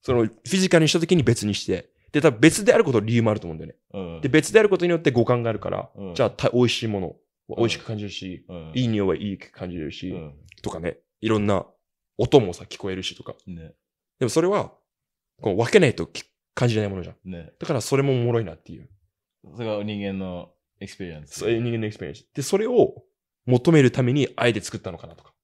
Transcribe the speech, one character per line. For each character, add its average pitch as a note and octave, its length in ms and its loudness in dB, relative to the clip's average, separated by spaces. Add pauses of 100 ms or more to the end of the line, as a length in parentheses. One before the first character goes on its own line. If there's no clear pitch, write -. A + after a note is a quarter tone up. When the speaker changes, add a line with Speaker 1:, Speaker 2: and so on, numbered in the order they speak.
Speaker 1:
そ C3 100 -2
の、 A#2+ 120 4
フ - 60 -6 (140)
ィ F#3+ 120 0
ジ F#3 120 2
カ F3 80 6
ル D#3+ 80 6
に D3+ 40 2
し - 40 0
た F3 60 2
時 E3+ 160 2
に D3+ 80 4
別 A2 240 2
に G#2 80 -2
し - 100 -8
て。 F#2 240 -4 (220)
で、 D3 100 0
多 D#3 80 6
分 A2+ 100 -2
別 D#3+ 240 6
で - 80 6
あ - 60 6
る A3 60 4
こ D3 80 0
と A2+ 100 4
の G#2+ 60 -6
理 A#2 80 0
由 A2+ 80 4
も A2 80 2
あ - 20 0
る G2+ 60 -2
と F2 80 -12
思 D#2+ 60 -10
う - 20 -10
ん - 20 -14
だ D#2+ 80 -14
よ E2 60 -18
ね。 - 40 -20 (180)
Speaker 2:
う G2 60 -10 (200)
ん。 - 20 -10
Speaker 1:
で、 D3 80 -4
別 D#3 240 2
で A3 60 8
あ G#3+ 40 6
る G#3 60 2
こ F#3 80 2
と E3+ 80 -2
に F3 60 0
よ E3 80 0
っ - 20 -6
て E3+ 100 2
五 A#2 140 2
感 B2 160 0
が A2+ 80 -2
あ A2 40 -2
る G#2 60 -6
か F#2+ 120 -6
ら、 F#2+ 240 -6
Speaker 2:
う G2 160 -12
ん。 - 20 -12
Speaker 1:
じ E2+ 80 -2
ゃ A2+ 60 4
あ、 - 40 -2
た-、 - 200 -2
美 B2 100 4
味 A#2+ 80 4
し - 140 -4
い A2+ 40 -4
も G2+ 120 -4
の、 F2 160 -6 (340)
Speaker 2:
う - 40 -10
ん。 - 40 -8
Speaker 1:
美 A2+ 80 2
味 A2+ 60 0
し - 60 -6
く - 80 -18
感 A2 120 -8
じ G#2 60 -8
る G2+ 80 -10
し、 F2+ 360 -14
Speaker 2:
う F2+ 60 -16
ん。 D#2+ 220 -14
Speaker 1:
い B2 100 0
い - 20 -2
匂 G#2 180 0
い - 20 2
は E2+ 80 2
い G2+ 180 -6
い F2+ 60 -8
感 - 320 -14
じ F2 60 -8
る D2+ 140 -8
し、 - 200 -10
Speaker 2:
う F#2 40 -8
ん。 D2+ 200 -14 (260)
Speaker 1:
と - 80 -8
か F2 100 -10
ね。 E2 200 -8 (200)
い A2 80 -6
ろ A2 120 2
ん G2+ 80 0
な G2 180 0 (520)
音 B2 220 6
も F#2 140 2
さ、 - 160 -16
聞 - 80 -14
こ G2 140 -8
え F#2 40 -4
る F#2 60 -8
し - 140 -10
と - 80 -20
か。 - 100 -14 (140)
Speaker 2:
ね。 E2 260 -16 (460)
Speaker 1:
で B2+ 60 0
も A2+ 40 -2
そ D#3 100 2
れ E3+ 80 2
は、 G3 240 -2 (720)
こ G2+ 120 -2
う F#2 40 0
分 A#2 80 2
け G#3 140 6
な E3 80 6
い A2 80 0
と E2+ 100 -6
き-、 - 180 -14 (300)
感 B2 160 2
じ G#2+ 80 0
な G#2 80 0
い G2 40 -4
も F#2+ 80 -8
の F2 60 -10
じ F2 60 -14
ゃ - 40 -20
ん。 - 20 -20 (140)
Speaker 2:
ね。 E2+ 300 -14
Speaker 1:
だ E3 60 -10
か E3 80 -2
ら A#2 80 -2
そ - 160 -2
れ C3+ 60 2
も C#3 100 2
お B2+ 40 2
も A#2+ 140 0
ろ A#2 80 2
い A2 60 -4
な D#2+ 80 -12
っ - 80 -20
て - 100 -20
い - 80 -16
う。 - 80 -20 (680)
Speaker 2:
そ A#2 60 -12
れ A2+ 40 -6
が G#2 180 -4
人 G#2 160 -6
間 G2 140 -4
の F#2 380 -10 (280)
エ G2 60 -12
ク - 60 -16
ス - 60 -20
ペ F#2+ 80 -10
リ E2+ 60 -12
エ D#2 60 -14
ン D2+ 100 -18
ス。 - 120 -18
Speaker 1:
そ F2+ 80 -4
う、 A#2 40 0
人 A#2 120 0
間 A#2 160 -4
の G#2+ 80 -4
エ - 20 -4
ク G#2 60 -12
ス - 20 -20
ペ F2+ 80 -12
リ D2 40 -10
エ - 40 -12
ン - 20 -16
ス。 - 200 -20
で、 C#3 80 -6
そ G3 140 -2
れ A3 100 -2
を B3 360 2 (440)
求 B2 240 4
め D#3 100 8
る B2 80 8
た C3 140 0
め B2 100 2
に C#3+ 220 2
あ B2 120 0
え A#2 60 2
て G2+ 80 -2
作 - 160 -12
っ - 20 -8
た F#2+ 120 -10
の E2 80 -14
か - 80 -18
な - 80 -20
と - 80 -20
か。 - 100 -20 (100)